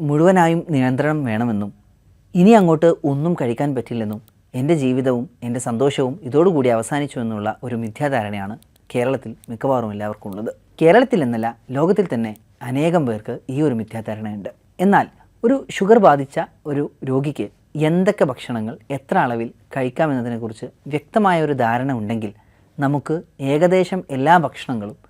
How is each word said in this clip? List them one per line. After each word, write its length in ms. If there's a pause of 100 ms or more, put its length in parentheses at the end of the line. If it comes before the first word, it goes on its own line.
മുഴുവനായും 680
നിയന്ത്രണം 540
വേണമെന്നും 480 (600)
ഇനി 160
അങ്ങോട്ട് 440 (100)
ഒന്നും 300
കഴിക്കാൻ 400
പറ്റില്ലെന്നും 480 (320)
എൻ്റെ 200
ജീവിതവും 540 (140)
എൻ്റെ 180
സന്തോഷവും 640
ഇതോടുകൂടി 460
അവസാനിച്ചു 520
എന്നുള്ള 420
ഒരു 120
മിഥ്യാധാരണയാണ് 840 (360)
കേരളത്തിൽ 400 (140)
മിക്കവാറും 440
എല്ലാവർക്കും 380
ഉള്ളത്. 200 (320)
കേരളത്തിൽ 400
എന്നല്ല, 340 (140)
ലോകത്തിൽ 440
തന്നെ 220 (260)
അനേകം 440
പേർക്ക് 320 (120)
ഈ 120
ഒരു 120
മിഥ്യാധാരണയുണ്ട്. 760 (300)
എന്നാൽ 260 (380)
ഒരു 260
ഷുഗർ 280
ബാധിച്ച 420 (260)
ഒരു 240 (140)
രോഗിക്ക് 420 (300)
എന്തൊക്കെ 480
ഭക്ഷണങ്ങൾ 540 (120)
എത്ര 280
അളവിൽ 320 (260)
കഴിക്കാമെന്നതിനെക്കുറിച്ച് 920 (200)
വ്യക്തമായ 560
ഒരു 100
ധാരണ 400
ഉണ്ടെങ്കിൽ 400 (460)
നമുക്ക് 440 (180)
ഏകദേശം 720
എല്ലാ 280
ഭക്ഷണങ്ങളും 580 (140)